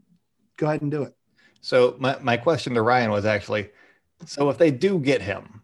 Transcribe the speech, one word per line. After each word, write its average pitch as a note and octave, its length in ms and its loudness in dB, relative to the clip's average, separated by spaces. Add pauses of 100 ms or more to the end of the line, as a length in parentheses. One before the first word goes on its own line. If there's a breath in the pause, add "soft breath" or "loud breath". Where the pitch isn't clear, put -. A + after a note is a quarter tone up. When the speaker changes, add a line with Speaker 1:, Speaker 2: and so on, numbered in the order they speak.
(580)
Speaker 1:
go D#3 100 -2
ahead D3+ 140 -2
and D3 80 -4
do D3 140 -4
it. - 100 -10 (480 soft breath)
Speaker 2:
So B2 380 2
my, C3+ 200 -2
my A#2+ 180 0
question B2+ 360 0
to A#2 80 2
Ryan A#2+ 300 2
was G2+ 140 -2
actually, G#2+ 440 -2 (560 soft breath)
so C#3+ 240 -2
if C3 80 -4
they E3 140 4
do F3+ 280 0
get C3 220 0
him F#2 420 -10